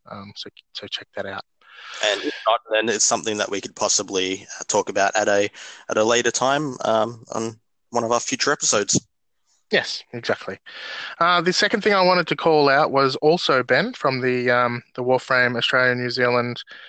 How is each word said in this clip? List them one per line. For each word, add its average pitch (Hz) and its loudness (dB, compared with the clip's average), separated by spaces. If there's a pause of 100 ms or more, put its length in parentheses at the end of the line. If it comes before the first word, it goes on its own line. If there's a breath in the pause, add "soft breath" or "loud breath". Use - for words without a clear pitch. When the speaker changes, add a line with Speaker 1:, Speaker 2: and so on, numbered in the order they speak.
(120)
Speaker 1:
Um, 104 -16
so, - -16 (240)
so - -14
check - -12
that 98 -8
out. 95 -12 (640 loud breath)
Speaker 2:
And 101 0
if - -6 (100)
not, 113 4 (100)
then 110 2
it's 104 2
something 107 -2
that 104 -2
we 98 -6
could - -12
possibly, 95 -2 (140)
uh, - -14
talk 101 0
about 98 0
at 104 2
a, 101 2 (400 loud breath)
at 110 -2
a 107 4
later 117 2
time, 139 0
um, 110 -2
on 113 -6 (320)
one 120 0
of 113 0
our 120 2
future - -2
episodes. - 0 (720)
Speaker 1:
Yes, - -2 (100)
exactly. 113 -6 (600 loud breath)
Uh, 175 2
the 175 2
second 208 0
thing 208 2
I 190 4
wanted 180 4
to 156 -2
call 151 4
out 139 4
was 135 2
also 151 2
Ben 160 2
from 131 -2
the, 123 0
um, 120 0 (120)
the 127 -4
Warframe 123 2
Australia 127 2
New 123 -4
Zealand 123 0 (280 loud breath)